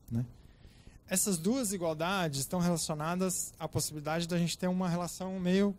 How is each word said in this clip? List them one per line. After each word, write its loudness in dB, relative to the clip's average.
né? -2
Essas 0
duas 0
desigualdades 0
estão -2
relacionadas 0
à -4
possibilidade -2
da 0
gente 2
ter -2
uma 0
relação -4
meio 4